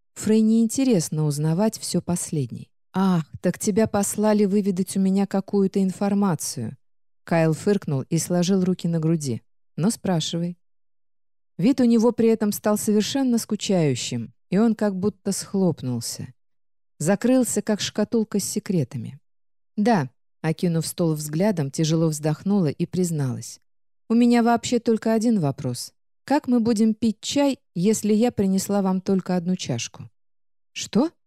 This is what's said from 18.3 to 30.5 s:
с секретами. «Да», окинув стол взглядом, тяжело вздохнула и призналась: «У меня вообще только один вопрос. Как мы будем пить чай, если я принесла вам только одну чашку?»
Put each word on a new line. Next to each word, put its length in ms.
с 60
секретами. 760
«Да», 340
окинув 420
стол 280
взглядом, 560
тяжело 380
вздохнула 580
и 200
призналась: 720
«У 60
меня 280
вообще 360
только 360
один 260
вопрос. 520
Как 240
мы 120
будем 340
пить 260
чай, 380
если 400
я 160
принесла 520
вам 180
только 360
одну 200
чашку?» 540